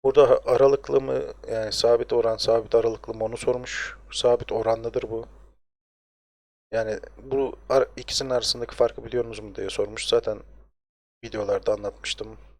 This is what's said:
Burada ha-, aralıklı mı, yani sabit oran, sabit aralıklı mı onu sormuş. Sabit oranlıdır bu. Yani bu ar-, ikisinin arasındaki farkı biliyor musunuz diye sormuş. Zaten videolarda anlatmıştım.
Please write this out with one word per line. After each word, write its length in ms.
Burada 260
ha-, 140
aralıklı 560
mı, 220
yani 220
sabit 400
oran, 240
sabit 380
aralıklı 400
mı 100
onu 120
sormuş. 640
Sabit 420
oranlıdır 500
bu. 260
Yani 280
bu 360
ar-, 280
ikisinin 340
arasındaki 440
farkı 300
biliyor 200
musunuz 320
diye 140
sormuş. 360
Zaten 360
videolarda 480
anlatmıştım. 680